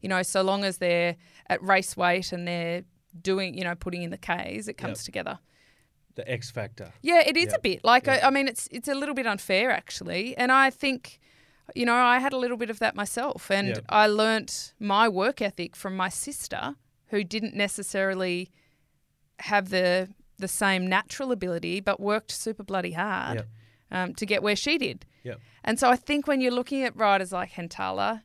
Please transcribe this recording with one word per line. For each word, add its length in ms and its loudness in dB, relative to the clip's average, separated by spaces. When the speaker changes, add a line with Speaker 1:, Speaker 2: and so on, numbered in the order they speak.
Speaker 1:
you 80 -4
know, 120 2
so 200 0
long 220 2
as 140 -2
they're 380 2
at 140 -2
race 340 2
weight 340 2
and 160 -6
they're 360 -4
doing, 340 -2
you 80 -4
know, 100 -2
putting 280 -8
in 80 -6
the 80 -10
Ks, 500 -6
it 80 -8
comes 220 -8
Speaker 2:
Yep. 80 -12
Speaker 1:
together. 320 -6
Speaker 2:
The 160 -10
X 200 -6
factor. 500 -10
Speaker 1:
Yeah, 260 6
it 120 2
is 80 2
Speaker 2:
Yeah. 80 -2
Speaker 1:
a 40 0
bit. 260 -2
Like, 220 8
Speaker 2:
Yeah. 160 4
Speaker 1:
I, 40 6
I 40 8
mean, 180 2
it's, 220 -8
it's 160 -10
a 80 0
little 200 -4
bit 120 -2
unfair, 440 2
actually. 680 -6
And 160 2
I 160 8
think, 520 -4
you 120 0
know, 80 4
I 240 6
had 160 0
a 20 -2
little 220 -2
bit 100 -4
of 120 -8
that 140 0
myself. 560 -6
And 180 2
Speaker 2:
Yeah. 60 -2
Speaker 1:
I 180 6
learnt 720 0
my 300 4
work 320 0
ethic 340 -6
from 220 -8
my 140 -2
sister, 640 -8
who 180 -2
didn't 300 -6
necessarily 960 -2
have 320 0
the, 400 2
the 120 -6
same 380 2
natural 460 0
ability, 480 -2
but 180 0
worked 320 -2
super 320 -8
bloody 300 -4
hard, 540 -4
Speaker 2:
Yeah. 140 -4
Speaker 1:
um, 120 -8
to 100 -4
get 160 0
where 140 2
she 200 0
did. 300 -4
Speaker 2:
Yeah. 100 -8
Speaker 1:
And 140 0
so 100 6
I 60 8
think 320 -2
when 140 2
you're 100 2
looking 320 -2
at 140 -4
riders 340 2
like 220 -6
Hentala 720 -4